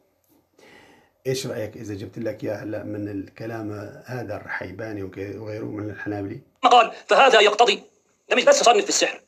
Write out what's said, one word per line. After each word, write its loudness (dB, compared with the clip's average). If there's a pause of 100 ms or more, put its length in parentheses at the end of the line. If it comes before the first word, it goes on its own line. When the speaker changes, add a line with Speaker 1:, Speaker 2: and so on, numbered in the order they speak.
(1300)
Speaker 1:
إيش -6
رأيك -10
إذا -12
جبت -12
لك -8
إياه -6
هلأ -10
من -10
الكلام -10 (340)
هذا -10
الرحيباني -10
وك-، -10
وغيره -10
من -8
الحنابلة؟ -8 (240)
Speaker 2:
قال: 6 (160)
"فهذا 6
يقتضي"، 4 (460)
ده 0
مش 0
بس 6
صنف 6
في -4
السحر، -2